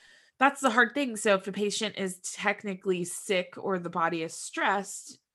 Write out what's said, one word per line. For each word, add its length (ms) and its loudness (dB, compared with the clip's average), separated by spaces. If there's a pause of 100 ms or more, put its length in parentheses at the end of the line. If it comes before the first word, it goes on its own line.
(400)
that's 200 6
the 100 4
hard 240 4
thing. 220 -2
So 200 4
if 100 -2
a 60 -6
patient 440 -2
is 220 -4
technically 840 -2
sick 520 -2
or 220 -2
the 100 -6
body 360 0
is 100 -8
stressed, 840 -4 (140)